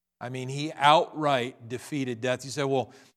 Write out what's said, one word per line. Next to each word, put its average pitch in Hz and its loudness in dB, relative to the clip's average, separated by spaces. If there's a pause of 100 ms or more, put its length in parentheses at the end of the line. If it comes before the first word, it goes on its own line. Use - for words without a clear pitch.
(180)
I 120 -10
mean, 127 -10
he 143 -6
outright 139 4
defeated 123 -6
death. 127 -4
You 135 -12
say, 139 -4
"Well, 135 -2 (220)